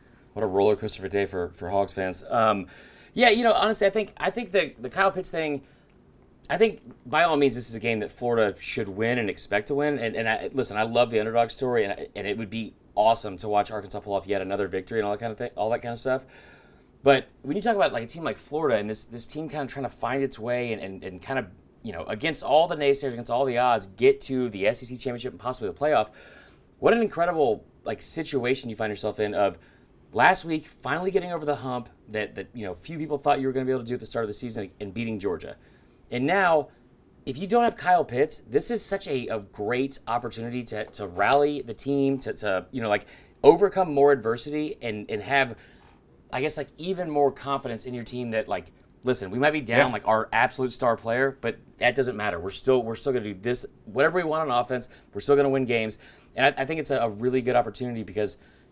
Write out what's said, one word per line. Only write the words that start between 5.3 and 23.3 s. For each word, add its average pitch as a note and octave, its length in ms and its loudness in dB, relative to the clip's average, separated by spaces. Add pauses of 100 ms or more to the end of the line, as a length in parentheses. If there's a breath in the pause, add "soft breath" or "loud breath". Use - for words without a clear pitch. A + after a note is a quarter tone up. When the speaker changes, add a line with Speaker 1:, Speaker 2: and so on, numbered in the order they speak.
Speaker 1:
thing, D3+ 320 -2 (840 soft breath)
I D#3+ 80 0
think A3 240 2 (240)
by D3+ 180 4
all D#3+ 140 4
means C#3 180 4
this A#2+ 120 -6
is A2 60 -6
a A2 60 -8
game A2+ 220 0
that - 100 -6
Florida A2+ 480 2
should G#2 300 -6
win A2+ 280 0
and G#2+ 120 0
expect G#2 400 -2
to C#3+ 60 -2
win. D3 220 0
And, A2+ 180 -4
and A2 140 -2
I, A2 240 -2
listen, A2 240 -2
I A2 60 2
love A#2 260 2
the A2+ 100 2
underdog A2+ 300 2
story, B2 360 0
and, G2 300 -6
and G2 120 -6
it G#2 100 -2
would G#2 140 -8
be A2+ 240 -8 (180)
awesome G#2+ 440 2
to A2 100 -10
watch G#2 240 0
Arkansas G2+ 300 -8
pull G2+ 120 -6
off F#2+ 140 -2
yet G2 140 0
another G2 260 -2
victory F#2 320 -4
and G#2 60 0
all G#2 80 0
that G2+ 60 -4
kind A#2 120 -6
of G#2+ 60 -10
thing, A#2+ 180 -6
all G#2+ 160 -2
that A#2 100 -2
kind A#2 120 -6
of A#2 60 -8
stuff. C3 260 -2 (760 loud breath)
But C#3 260 6 (140)
when C#3+ 140 -4
you D4 60 -2
talk A#3 140 2
about, D#3+ 180 4
like, A#2 100 -4
a A2+ 40 -10
team E3 160 -10
like A2+ 140 -2
Florida C#3+ 400 0
and G#2 100 -2
this, G#2+ 180 -8
this A#2+ 200 -12
team D#3 240 -8
kind D3 140 -6
of C3 60 -8
trying C#3 160 -8
to A#2 40 -6
find B2+ 320 -4
its C3+ 160 -4
way A#2+ 360 -2
and, G2+ 80 -6
and, F#2+ 220 -10
and F#2 180 -12
kind C3+ 180 -6
of, A2 60 -4 (360)
you G#2+ 120 -10
know, E2+ 120 -8
against C3+ 380 -4
all D3+ 240 6
the E3+ 80 -4
naysayers, C#3 380 2
against A#2 180 -8